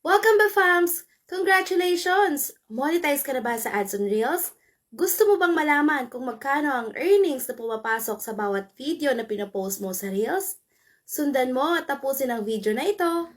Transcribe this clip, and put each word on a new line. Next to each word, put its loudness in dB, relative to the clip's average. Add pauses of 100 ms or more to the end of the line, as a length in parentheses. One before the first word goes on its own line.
Welcome, 4
Bafams! 2 (240)
Congratulations! 0 (160)
Monetize 0
ka -4
na -4
ba -2
sa -6
ads -4
on -2
Reels? -2 (400)
Gusto 2
mo 6
bang 2
malaman 2
kung -10
magkano -2
ang -4
earnings 2
na -8
pumapasok -4
sa -10
bawat -4
video -2
na -4
pinopost -6
mo -6
sa -8
Reels? -4 (480)
Sundan -2
mo 0
at -2
tapusin -4
ang -4
video -2
na -2
ito. 0